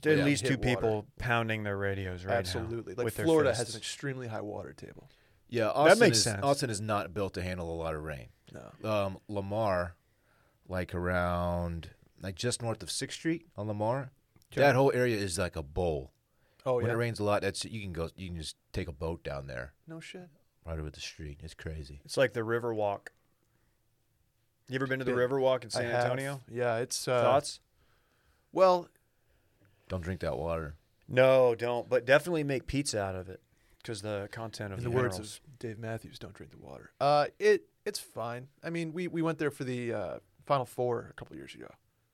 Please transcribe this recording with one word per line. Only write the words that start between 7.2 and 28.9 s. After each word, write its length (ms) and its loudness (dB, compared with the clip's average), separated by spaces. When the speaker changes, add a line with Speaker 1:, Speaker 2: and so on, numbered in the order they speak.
Speaker 3:
to 80 -4
handle 300 -4
a 80 -4
lot 140 -2
of 80 -6
rain. 240 -8
Speaker 2:
No. 380 -8
Speaker 3:
Um, 280 0
Lamar, 680 0
like, 240 -4
around, 960 0
like, 140 -8
just 280 -4
north 200 -4
of 80 -8
Sixth 260 -6
Street 300 -4
on 120 -4
Lamar, 420 -2
Speaker 2:
Okay. 80 0
Speaker 3:
that 140 8
whole 180 6
area 240 2
is 220 -2
like 160 -2
a 80 -4
bowl. 480 -2
Speaker 2:
Oh, 140 0
Speaker 3:
When 80 2
Speaker 2:
yeah. 80 0
Speaker 3:
it 20 0
rains 240 -2
a 40 0
lot, 180 4
that's, 220 -2
you 160 -8
can 120 -8
go, 240 -4
you 140 -10
can 80 -8
just 180 -10
take 160 -4
a 40 -8
boat 300 -6
down 240 -6
there. 260 -10
Speaker 2:
No 140 -14
shit. 280 -16
Speaker 3:
Right 140 -4
over 100 -6
the 100 -16
street. 440 -12
It's 100 -14
crazy. 500 -10
Speaker 1:
It's 120 -12
like 160 4
the 100 -2
River 320 -2
Walk. 380 -2
You 60 -6
ever 140 -2
been 100 0
to 60 -6
the 80 0
Speaker 2:
Been. 60 2
Speaker 1:
River 220 2
Walk 220 4
in 60 -12
Speaker 2:
I 100 -4
Speaker 1:
San 140 0
Speaker 2:
have. 140 4
Speaker 1:
Antonio? 340 -4
Speaker 2:
Yeah, 280 0
it's, 280 -4
uh, 160 4
Speaker 1:
Thoughts? 380 2
Speaker 2:
well, 360 6